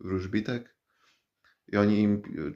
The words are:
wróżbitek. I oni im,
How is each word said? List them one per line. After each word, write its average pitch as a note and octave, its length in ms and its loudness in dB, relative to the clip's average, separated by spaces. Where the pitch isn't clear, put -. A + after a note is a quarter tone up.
wróżbitek. G#2 760 -4
I G2+ 80 -2
oni G#2 240 4
im, G#2 220 2